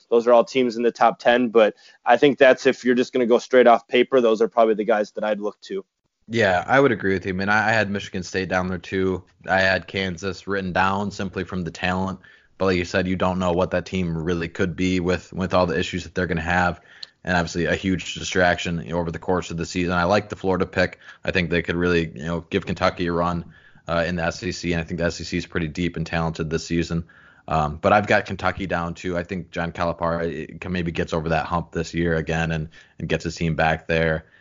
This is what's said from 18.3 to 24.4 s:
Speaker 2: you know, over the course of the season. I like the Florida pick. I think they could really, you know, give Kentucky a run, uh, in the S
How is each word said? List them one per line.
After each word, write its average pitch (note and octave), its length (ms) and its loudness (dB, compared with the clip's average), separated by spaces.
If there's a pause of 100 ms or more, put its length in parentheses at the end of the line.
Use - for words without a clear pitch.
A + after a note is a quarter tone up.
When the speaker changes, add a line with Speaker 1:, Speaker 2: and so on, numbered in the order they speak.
Speaker 2:
you A#1 80 -12
know, E2+ 80 -2
over E2+ 120 -2
the D#2+ 80 -8
course F2+ 320 -2
of E2+ 60 -8
the E2 100 -4
season. F2+ 260 -2
I F2 120 2
like G#2 240 2
the - 80 -10
Florida F#2 300 -2
pick. - 320 0 (260)
I - 60 -2
think F2 200 0
they E2+ 120 2
could E2+ 140 -4
really, E2+ 380 2
you C2+ 100 -10
know, E2+ 160 -4 (100)
give G2 160 -2
Kentucky F#2 400 0
a E2+ 60 -2
run, E2+ 320 -2 (420)
uh, E2+ 200 0
in F2 100 -2
the E2 80 -4
S - 180 -4